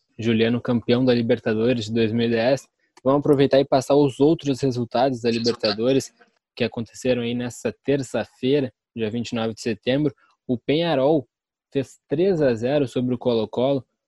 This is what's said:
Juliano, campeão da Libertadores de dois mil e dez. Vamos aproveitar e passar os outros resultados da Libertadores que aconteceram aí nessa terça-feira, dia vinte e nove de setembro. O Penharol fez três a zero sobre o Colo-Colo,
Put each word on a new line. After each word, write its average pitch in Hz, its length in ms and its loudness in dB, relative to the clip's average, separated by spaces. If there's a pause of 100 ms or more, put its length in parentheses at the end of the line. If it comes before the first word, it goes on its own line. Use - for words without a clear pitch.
(200)
Juliano, 113 420 2
campeão 120 420 0
da 127 100 4
Libertadores 117 720 0
de 107 80 -8
dois 113 180 2
mil 117 160 0
e 117 40 0
dez. 117 360 0 (360)
Vamos 139 180 2
aproveitar 139 380 4
e 139 60 2
passar 139 300 2
os 135 240 2
outros 143 420 2
resultados 123 600 -2
da 117 100 0
Libertadores 117 840 0 (420)
que - 80 -2
aconteceram 120 600 -4
aí 120 100 -4
nessa 120 400 -6 (100)
terça-feira, 131 880 -2 (240)
dia 113 140 -4
vinte 117 220 -6
e 123 40 -6
nove 113 200 -4
de - 60 -18
setembro. 131 520 -2 (320)
O 127 100 -2
Penharol 151 720 0 (460)
fez - 240 -6 (100)
três 170 360 0
a 127 100 4
zero 127 340 0
sobre 123 280 -2
o - 20 -10
Colo-Colo, 123 680 -2 (240)